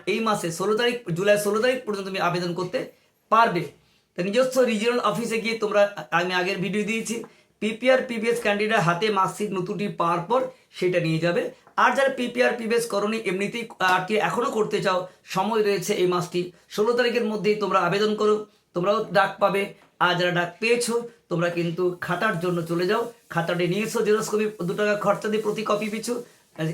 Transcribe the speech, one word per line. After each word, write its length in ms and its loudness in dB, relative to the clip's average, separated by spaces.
এই 140 0
মাসে 320 0
ষোলো 240 0
তারিখ, 380 0
জুলাই 240 4
ষোলো 240 0
তারিখ 220 0
পর্যন্ত 220 -6
তুমি 120 -6
আবেদন 360 -2
করতে 380 -6
পারবে। 360 4
তা 60 -2
নিজস্ব 380 2
রিজিওনাল 400 2
অফিসে 400 0
গিয়ে 180 -2
তোমরা, 520 2
আমি 240 0
আগের 240 0
ভিডিও 260 -2
দিয়েছি, 400 -4
পিপিআর, 480 2
পিপিএস 340 -2
ক্যান্ডিডেট 360 2
হাতে 320 2
মার্কশিট 400 0
নতুনটি 380 -4
পাওয়ার 320 0
পর 200 0
সেটা 280 0
নিয়ে 180 0
যাবে। 320 0
আর 200 4
যারা 120 2
পিপিআর, 500 0
পিপিএস 280 0
করনি, 380 -2
এমনিতেই 440 -4
আরটিআই 420 2
এখনও 300 0
করতে 320 0
চাও, 260 0
সময় 380 0
রয়েছে 320 0
এই 120 2
মাসটি, 460 -2
ষোলো 220 2
তারিখের 320 2
মধ্যেই 300 0
তোমরা 240 0
আবেদন 360 2
করো, 320 0
তোমরাও 380 0
ডাক 260 2
পাবে। 360 0
আর 160 4
যারা 160 2
ডাক 300 -2
পেয়েছো 480 0
তোমরা 200 0
কিন্তু 520 0
খাতার 400 -2
জন্য 260 0
চলে 200 0
যাও, 260 0
খাতাটি 400 0
নিয়ে 140 0
এসো, 200 -2
জেরক্স 260 2
কপি 180 0
দু 120 -2
টাকা 200 2
খরচা 340 0
দিয়ে 140 0
প্রতি 240 -2
কপি 220 0
পিছু, 340 -6